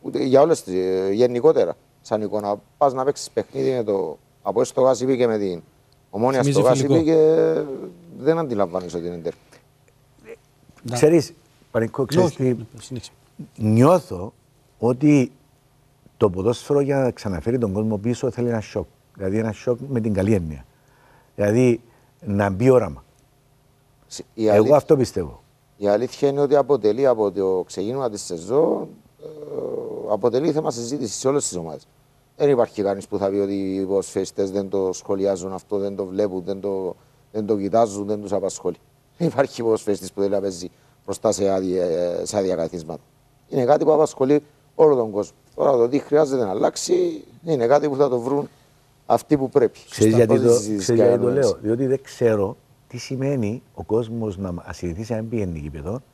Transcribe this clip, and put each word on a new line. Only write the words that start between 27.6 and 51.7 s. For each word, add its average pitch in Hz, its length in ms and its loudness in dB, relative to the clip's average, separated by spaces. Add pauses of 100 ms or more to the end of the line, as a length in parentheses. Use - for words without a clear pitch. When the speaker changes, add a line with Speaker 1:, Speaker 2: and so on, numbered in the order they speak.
Speaker 1:
ξεκίνημα 120 420 -4
της 104 120 -10
σεζόν, 110 680 -2 (360)
ε, 151 40 -16 (840)
αποτελεί 120 400 0
θέμα 151 200 -2
συζήτησης 117 440 -8
σε - 120 -4
όλες 139 200 0
τις 90 100 -8
ομάδες. 80 300 -12 (500)
Δεν 147 120 2
υπάρχει 117 320 0
κανείς 98 260 -2
που 101 100 -6
θα 98 120 0
πει 98 80 -2
ότι 101 160 0
οι 95 320 -4
ποδοσφαιριστές 98 640 -4
δεν 98 180 -4
το 95 240 -2
σχολιάζουν 95 600 -4
αυτό, 98 240 -8
δεν 98 180 -4
το 98 100 -6
βλέπουν, 95 400 -2
δεν 98 140 -6
το, 95 360 -6 (360)
δεν 107 140 -6
το 107 120 0
κοιτάζουν, 101 500 -2
δεν 104 140 -4
τους 98 100 -8
απασχολεί. 92 440 -4 (420)
Δεν 170 100 -2
υπάρχει 135 360 -2
ποδοσφαιριστής 101 480 -2
που 101 100 -4
δεν 98 200 0
παίζει 90 280 -8 (360)
μπροστά 98 260 -2
σε 98 180 0
άδεια, 92 360 0 (380)
σε 101 140 -4
άδεια 92 180 0
καθίσματα. 82 460 -8 (460)
Είναι 135 180 0
κάτι 147 200 4
που 156 80 4
απασχολεί 147 500 2 (320)
όλο 151 200 6
τον 113 160 0
κόσμο. 101 260 -4 (180)
Τώρα 139 160 2
το 120 180 4
τι 135 100 0
χρειάζεται 139 440 0
να 98 60 -2
αλλάξει 330 720 -2 (220)
είναι 139 220 0
κάτι 143 220 4
που 135 60 -4
θα 139 140 2
το 123 100 0
βρουν 139 300 -4 (560)
αυτοί 143 320 0
που 131 120 -2
πρέπει. 120 300 2 (100)
Speaker 3:
Ξέρεις 110 240 4
Speaker 1:
Σωστά, 117 120 6
Speaker 3:
γιατί 110 160 4
Speaker 1:
πρώτη 117 140 6
Speaker 3:
το, 107 60 2
Speaker 1:
συζήτηση 104 200 -4 (120)
Speaker 3:
ξέρεις 113 80 4
γιατί 110 180 4
το 120 60 0
Speaker 1:
κανένας. 127 240 2
Speaker 3:
λέω; 92 120 -2
Διότι 117 260 0